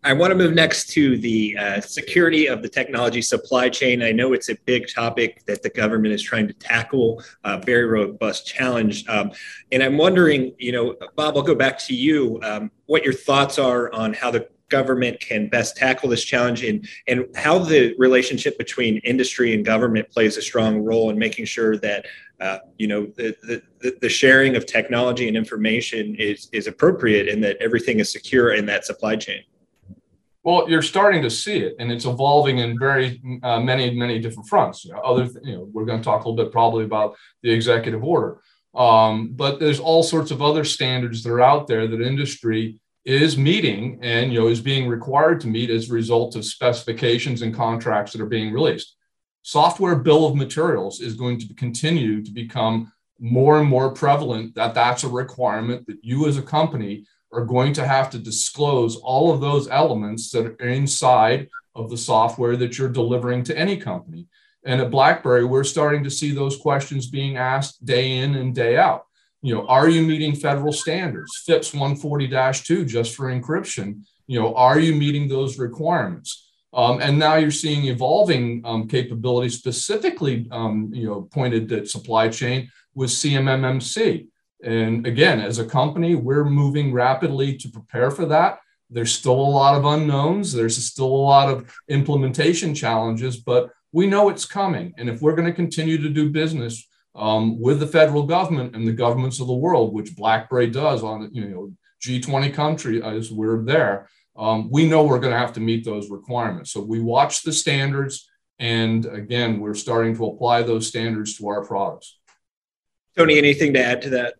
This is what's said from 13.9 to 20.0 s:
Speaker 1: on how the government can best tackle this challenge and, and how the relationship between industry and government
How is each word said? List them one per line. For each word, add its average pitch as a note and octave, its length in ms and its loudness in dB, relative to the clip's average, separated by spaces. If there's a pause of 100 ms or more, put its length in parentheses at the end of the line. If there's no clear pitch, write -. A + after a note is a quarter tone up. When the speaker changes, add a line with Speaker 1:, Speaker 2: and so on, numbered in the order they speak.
Speaker 1:
on A2 200 -2
how A#2+ 200 -4
the A#2 160 0 (200)
government B2+ 520 0
can G#2+ 280 -4
best A#2 280 0
tackle C3 320 0
this A#2 160 0
challenge A#2+ 400 0
and, G#2+ 240 -4 (180)
and B2 200 0 (100)
how D#3+ 220 4
the D3 380 4
relationship B2+ 600 4
between A2+ 400 -2
industry B2 560 0
and G#2 100 0
government A2 460 2